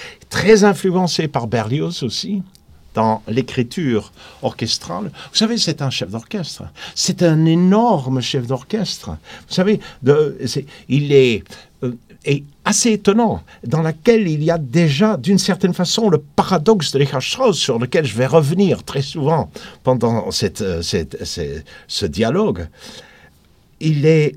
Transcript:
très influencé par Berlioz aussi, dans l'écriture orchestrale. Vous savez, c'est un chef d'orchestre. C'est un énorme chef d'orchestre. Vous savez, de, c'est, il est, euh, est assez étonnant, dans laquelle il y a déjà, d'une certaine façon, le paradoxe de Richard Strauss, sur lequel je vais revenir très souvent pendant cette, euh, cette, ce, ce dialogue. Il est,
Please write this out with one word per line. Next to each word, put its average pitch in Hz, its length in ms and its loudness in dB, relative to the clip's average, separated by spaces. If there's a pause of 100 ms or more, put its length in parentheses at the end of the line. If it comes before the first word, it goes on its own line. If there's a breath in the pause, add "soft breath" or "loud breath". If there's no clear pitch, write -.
(300 loud breath)
très 202 340 6
influencé 180 640 2
par 120 200 -4
Berlioz 123 560 -2
aussi, 180 380 -6 (520)
dans 110 340 0
l'écriture 127 840 -2 (300 loud breath)
orchestrale. 165 680 -6 (200 loud breath)
Vous - 60 -6
savez, 226 200 0
c'est 165 240 -4
un 139 80 -2
chef - 200 -6
d'orchestre. 117 540 -10 (320 loud breath)
C'est - 260 -4
un 160 240 4
énorme 170 760 4
chef 120 260 -4
d'orchestre. 135 600 -6 (380 loud breath)
Vous - 60 -12
savez, 196 280 2 (220 loud breath)
de, 147 420 2
c'est, 131 200 -6 (240 loud breath)
il 143 220 0
est, 127 320 6 (400 loud breath)
euh, 123 120 -6 (320)
est 143 160 0 (220)
assez 214 260 0
étonnant, 208 500 0 (240 loud breath)
dans 156 160 -2
laquelle 190 460 2
il 151 160 -2
y 165 80 2
a 170 60 0
déjà, 160 600 2
d'une 160 220 2
certaine 185 340 0
façon, 208 360 0
le 151 120 4 (140)
paradoxe 180 560 2
de 135 80 0
Richard 139 240 0
Strauss, 233 340 0
sur 117 220 -2
lequel 147 260 0
je 104 100 -6
vais 123 120 0
revenir 156 560 2
très - 180 -4
souvent 139 480 -2 (340 loud breath)
pendant 117 480 0
cette, - 300 -4
euh, 90 200 -2
cette, 85 420 -4
ce, 76 380 -8 (260 loud breath)
ce - 180 -4
dialogue. 107 640 -2 (1120 loud breath)
Il 151 260 0
est, 156 320 4